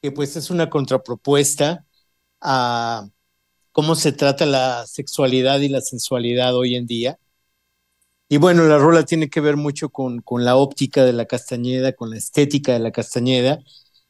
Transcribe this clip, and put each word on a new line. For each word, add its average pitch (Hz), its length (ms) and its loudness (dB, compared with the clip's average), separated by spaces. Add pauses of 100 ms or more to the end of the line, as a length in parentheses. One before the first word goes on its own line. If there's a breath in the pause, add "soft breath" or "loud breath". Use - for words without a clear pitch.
que 139 100 -4
pues 143 240 -6
es 151 140 -8
una 170 180 0
contrapropuesta 143 1160 0 (540)
a 117 680 -2 (640)
cómo 160 220 0
se 156 180 0
trata 143 320 0
la 131 420 0
sexualidad 131 720 -2
y 143 80 0
la 135 120 -2
sensualidad 123 760 -4
hoy 123 220 0
en 123 100 -6
día. 117 320 -6 (1080)
Y 147 80 2
bueno, 170 280 6
la 151 120 6
rola 156 280 6
tiene 156 260 -2
que 165 100 -2
ver 147 160 2
mucho 147 320 -6
con, 123 320 -8
con 120 240 -4
la 123 120 4
óptica 139 480 2
de 123 100 4
la 117 100 -2
Castañeda, 127 720 -4
con 113 160 -12
la 113 80 -12
estética 143 540 0
de 120 80 2
la 117 120 -2
Castañeda, 127 680 0 (500 soft breath)